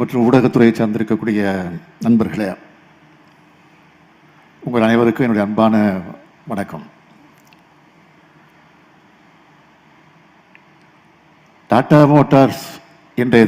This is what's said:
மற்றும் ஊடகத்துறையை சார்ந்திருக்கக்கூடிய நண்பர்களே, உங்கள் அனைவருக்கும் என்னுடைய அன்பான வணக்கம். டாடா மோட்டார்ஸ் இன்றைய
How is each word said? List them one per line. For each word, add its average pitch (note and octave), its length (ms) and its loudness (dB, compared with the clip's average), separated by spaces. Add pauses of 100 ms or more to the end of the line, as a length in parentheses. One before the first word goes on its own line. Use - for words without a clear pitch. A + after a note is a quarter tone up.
மற்றும் A#2+ 260 -2
ஊடகத்துறையை A#2+ 480 4
சார்ந்திருக்கக்கூடிய A2 680 -4 (680)
நண்பர்களே, A2 440 -2 (2250)
உங்கள் A#2+ 180 0
அனைவருக்கும் A#2 400 2
என்னுடைய G#2 220 -2
அன்பான A2 280 0 (760)
வணக்கம். F#2+ 320 -12 (4000)
டாடா C3 300 2 (120)
மோட்டார்ஸ் C#3 540 2 (560)
இன்றைய A#2+ 260 4